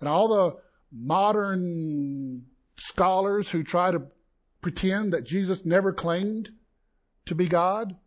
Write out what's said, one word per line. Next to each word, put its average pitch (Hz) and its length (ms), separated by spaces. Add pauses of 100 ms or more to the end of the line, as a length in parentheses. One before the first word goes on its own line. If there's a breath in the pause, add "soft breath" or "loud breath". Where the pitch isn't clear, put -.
And 139 80
all 190 200
the 190 280 (360 loud breath)
modern 156 1500 (300)
scholars 196 760
who 165 140
try 180 260
to 160 160 (540)
pretend 190 520
that 135 120
Jesus 185 400
never 190 280
claimed 190 580 (760)
to 170 80
be 175 140
God 185 480 (100)